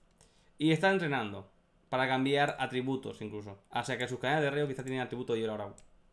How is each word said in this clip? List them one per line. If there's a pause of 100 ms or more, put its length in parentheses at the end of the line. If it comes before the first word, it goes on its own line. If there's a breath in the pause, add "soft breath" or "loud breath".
(580 soft breath)
Y
está
entrenando (380)
para
cambiar
atributos
incluso. (120)
O
sea
que
sus
cadenas
de
reo
quizá
tienen
atributo
de
hielo
ahora. (400)